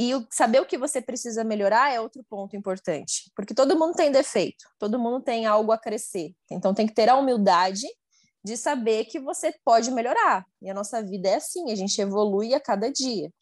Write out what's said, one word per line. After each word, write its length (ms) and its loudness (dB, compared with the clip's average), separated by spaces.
e 140 0
o, 160 -6
saber 280 4
o 60 -2
que 100 -4
você 240 -4
precisa 440 -6
melhorar 500 2
é 60 -2
outro 280 -12
ponto 280 -12
importante, 800 -6
porque 180 -10
todo 240 4
mundo 160 0
tem 160 2
defeito, 540 0
todo 180 -2
mundo 240 -2
tem 240 -2
algo 240 2
a 80 2
crescer, 560 -8
então 240 0
tem 140 2
que 60 -4
ter 140 6
a 80 8
humildade 720 2
de 120 -8
saber 480 0
que 160 -8
você 340 -4
pode 260 4
melhorar. 560 2
E 80 -10
a 40 -10
nossa 280 -6
vida 260 -4
é 60 4
assim, 360 -6
a 40 -2
gente 260 -2
evolui 540 0
a 60 0
cada 300 -2
dia. 400 -4